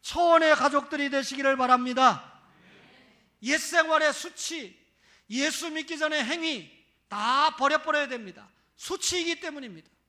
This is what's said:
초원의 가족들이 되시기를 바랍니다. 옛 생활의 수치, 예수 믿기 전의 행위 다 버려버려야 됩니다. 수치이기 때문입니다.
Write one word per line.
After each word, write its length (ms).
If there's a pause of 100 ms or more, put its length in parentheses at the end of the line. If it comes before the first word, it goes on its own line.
초원의 540
가족들이 540
되시기를 460
바랍니다. 840 (1000)
옛 160
생활의 540
수치, 640 (540)
예수 400
믿기 280
전의 260
행위 460 (380)
다 480
버려버려야 520
됩니다. 400 (280)
수치이기 640
때문입니다. 520 (160)